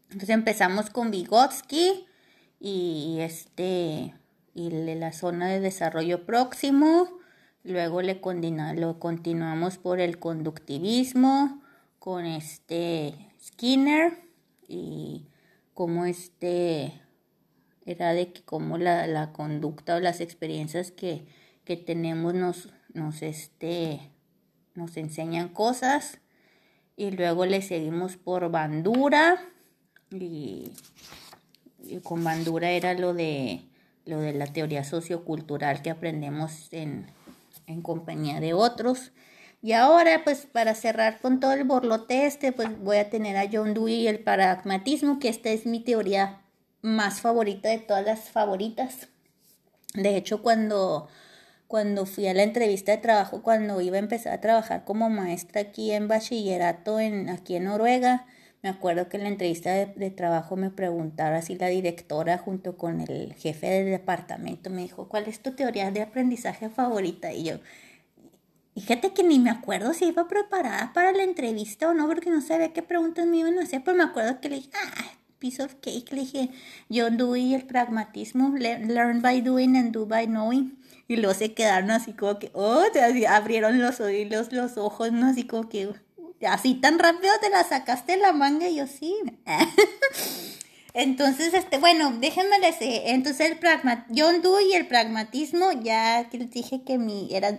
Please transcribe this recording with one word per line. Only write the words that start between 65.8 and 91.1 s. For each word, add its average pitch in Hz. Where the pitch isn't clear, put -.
de 208
aprendizaje 226
favorita?". 202
Y 165
yo, 151
fíjate 240
que 392
ni 320
me 240
acuerdo 220
si 349
iba 339
preparada 370
para 370
la 392
entrevista 262
o 339
no, 302
porque 330
no 320
sabía 320
qué 330
preguntas 339
me 339
iban 330
a 359
hacer, 262
pero 359
me 359
acuerdo 254
que 294
le 277
dije, 269
"Ah, -
piece 254
of 285
cake", 226
le 269
dije, 262
"John 233
Dewey 247
y 262
el 262
pragmatismo, 240
le-, 233
learn 240
by 254
doing 254
and 233
do 220
by 220
knowing". 226
Y -
luego 196
se 220
quedaron 202
así 226
como 202
que, -
oh, 226
o 427
sea, 262
así 240
abrieron 220
los 247
oídos, 208
los 247
ojos, 214
¿no? 240
Así 240
como 226
que, 202
así -
tan 302
rápido 349
te 415
la 359
sacaste 262
de 381
la 392
manga, 294
y 320
yo, 277
"Sí". 330
<laughs> -
Entonces, 277